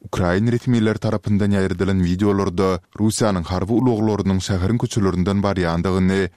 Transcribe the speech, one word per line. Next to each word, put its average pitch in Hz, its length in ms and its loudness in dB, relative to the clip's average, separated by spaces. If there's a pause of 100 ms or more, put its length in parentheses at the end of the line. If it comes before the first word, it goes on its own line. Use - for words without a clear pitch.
Ukrain 92 480 0
resmiýetleri 117 500 0
tarapyndan 104 540 0
ýaýradylan 95 500 0
videolarda 95 760 0 (200)
Russiýanyň 107 440 0
harby 92 280 -2
ulaglarynyň 107 680 0
şäheriň 98 400 -2
köçelerinden 98 640 0
barýandygyny 92 920 0